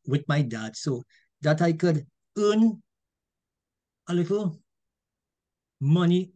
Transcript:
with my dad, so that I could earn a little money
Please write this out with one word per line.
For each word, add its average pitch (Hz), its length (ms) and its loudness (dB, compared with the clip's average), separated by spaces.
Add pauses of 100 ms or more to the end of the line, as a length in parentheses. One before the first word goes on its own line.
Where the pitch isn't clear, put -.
with 147 220 -2
my 151 140 0
dad, 110 340 -8
so 127 260 -6 (380)
that 151 200 0
I 170 120 2
could 160 340 0 (320)
earn 214 420 2 (1300)
a 175 60 -4
little 175 460 -2 (1200)
money 175 560 2